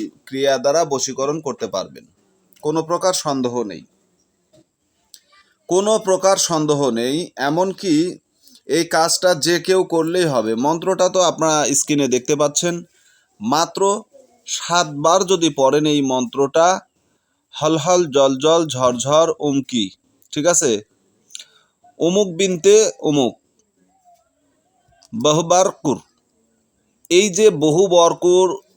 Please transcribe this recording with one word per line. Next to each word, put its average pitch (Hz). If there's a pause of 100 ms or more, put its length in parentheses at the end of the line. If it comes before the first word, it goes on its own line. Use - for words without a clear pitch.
(240)
ক্রিয়া 135
দ্বারা 143
বশীকরণ 139
করতে 120
পারবেন। 87 (580)
কোনো 156
প্রকার 175
সন্দেহ 131
নেই, 92 (1900)
কোনো 202
প্রকার 190
সন্দেহ 151 (120)
নেই। 120 (240)
এমনকি 175 (760)
এই 165
কাজটা 165 (100)
যে 165
কেউ 185
করলেই 165
হবে। 113
মন্ত্রটা 170
তো 185
আপনারা 156 (160)
স্ক্রিনে 143
দেখতে 127
পাচ্ছেন। 151 (640)
মাত্র 151 (680)
সাতবার 165
যদি 170
পড়েন 139
এই 147 (100)
মন্ত্রটা, 135 (840)
হল 156
হল, 180 (120)
জল 139
জল, 160
ঝরঝর, 127 (120)
উমকি, 135 (480)
ঠিক 151
আছে, 160 (1300)
অমুক 190
বিনতে 190 (260)
অমুক, 143 (1800)
বহুবার 165 (120)
কুর, 123 (1120)
এই 196
যে 214 (120)
বহু 156
বরকুর 175 (300)